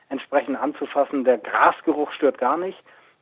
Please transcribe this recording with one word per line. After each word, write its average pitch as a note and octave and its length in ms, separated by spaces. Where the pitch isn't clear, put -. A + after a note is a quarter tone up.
entsprechend C3+ 500
anzufassen. C#3+ 640
Der B2 140
Grasgeruch D3 720
stört - 280
gar C3 180
nicht, F#3 260